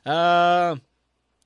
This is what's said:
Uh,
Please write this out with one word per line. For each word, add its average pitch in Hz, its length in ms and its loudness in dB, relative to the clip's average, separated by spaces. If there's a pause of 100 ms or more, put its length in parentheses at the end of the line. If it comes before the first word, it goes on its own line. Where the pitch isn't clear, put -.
Uh, 175 720 0 (720)